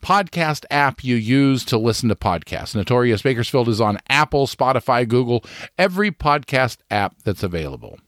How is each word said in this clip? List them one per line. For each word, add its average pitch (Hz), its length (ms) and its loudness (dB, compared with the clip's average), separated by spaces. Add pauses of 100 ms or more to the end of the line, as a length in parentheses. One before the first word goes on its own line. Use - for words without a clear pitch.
podcast 170 680 -2
app 143 360 0
you 123 100 2
use 131 480 2
to - 140 0
listen 113 320 0
to 101 60 2
podcasts. - 600 -4
Notorious 120 460 2
Bakersfield 120 480 0
is 107 100 0
on 104 180 2 (120)
Apple, 143 360 2
Spotify, 123 600 0
Google, 120 380 0 (320)
every 196 340 0
podcast 139 680 0 (120)
app 101 320 -2
that's 104 200 -4
available. 76 540 -8 (100)